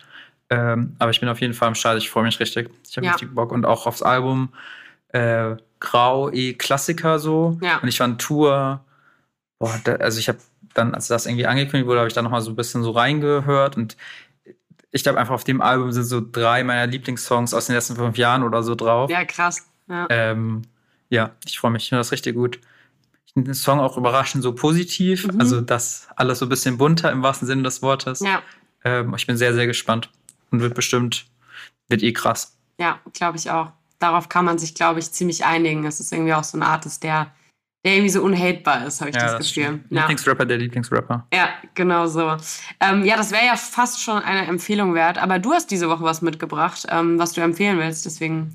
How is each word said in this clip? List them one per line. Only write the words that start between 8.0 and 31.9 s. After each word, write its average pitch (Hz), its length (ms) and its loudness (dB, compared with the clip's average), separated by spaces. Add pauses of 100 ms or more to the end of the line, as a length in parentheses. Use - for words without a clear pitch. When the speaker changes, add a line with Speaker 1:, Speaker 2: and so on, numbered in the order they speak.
Speaker 1:
Tour, 139 640 2 (760)
boah, 113 240 -4
da, 120 120 2
also 113 240 0
ich 113 100 -2
hab 117 80 -4 (360)
dann, 117 200 2
als - 140 -6
das 117 180 0
irgendwie 120 220 -2
angekündigt 135 400 2
wurde, 120 140 4
hab 117 60 2
ich 113 60 -4
da 120 80 0
noch 117 100 -2
mal 117 100 0
so 113 100 -8
ein 110 40 -10
bisschen 117 280 -4
so 113 80 0
reingehört. 139 880 2
Und 113 180 -4 (960)
ich 135 120 0
glaub 139 120 2
einfach, 123 180 0
auf 120 100 -4
dem 131 180 0
Album 127 300 2
sind 120 120 0
so 120 180 -2 (100)
drei 120 320 2
meiner 123 240 0
Lieblingssongs 120 680 -2
aus - 140 0
den 123 80 0
letzten 120 200 -2
fünf 117 220 -2
Jahren 123 260 4
oder 117 200 0
so 117 120 -2
drauf. 117 340 2
Speaker 2:
Ja, 175 160 -2
krass. 175 400 -4 (220)
Ja. 175 220 -6
Speaker 1:
Ähm, 113 540 0 (460)
ja, 113 220 0 (140)
ich - 140 -8
freu 120 100 0
mich. 113 140 0
Ich - 60 -8
find 127 100 0
das 120 120 -2
richtig 123 240 -4
gut. 123 240 -2 (680)
Ich - 80 -20
find 139 140 0
den 135 60 -6
Song 139 260 2
auch 131 180 0
überraschend 127 460 0
so 123 100 0
positiv. 175 760 0
Speaker 2:
Mhm. 196 80 0
Speaker 1:
Also 123 220 4
das - 540 -4
alles 127 240 0
so 135 60 0
ein 123 40 -4
bisschen 127 280 0
bunter 156 340 4
im 127 120 0
wahrsten 131 240 0
Sinne 135 160 0
des 127 180 -4
Wortes. 135 380 -2
Speaker 2:
Ja. 196 220 -2 (420)
Speaker 1:
Ähm, 123 320 0
ich - 120 -4
bin 120 100 0
sehr, 120 160 4
sehr 120 140 2
gespannt. 113 420 -2 (420)
Und 120 100 2
wird 120 140 0
bestimmt, 123 500 -2 (640)
wird 113 140 2